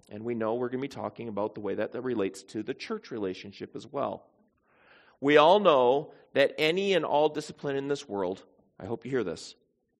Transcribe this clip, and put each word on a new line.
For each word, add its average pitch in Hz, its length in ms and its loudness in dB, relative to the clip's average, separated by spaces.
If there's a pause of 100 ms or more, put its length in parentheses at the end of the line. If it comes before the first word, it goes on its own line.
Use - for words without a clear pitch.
(100)
and 107 140 -12
we 120 100 -4
know 110 200 -2
we're 123 140 -4
gonna 127 140 -6
be 143 60 -6
talking 107 380 -10
about 107 280 -6
the 110 60 -12
way 101 140 -4
that, 104 180 -6
that 120 100 -10
relates 110 400 -4
to 110 200 -10
the 127 120 -6
church - 360 -12
relationship 101 640 -8
as 110 120 -14
well. 117 400 -6 (920)
We 147 180 6
all 165 200 8
know 143 540 4 (220)
that 135 240 4
any 180 340 2
and 165 120 0
all 151 260 2
discipline 147 460 -6
in 139 120 -4
this 143 180 -4
world, 98 380 -4 (340)
I - 60 -14
hope 113 220 -8
you 127 40 -10
hear 127 140 0
this, 82 300 -10 (460)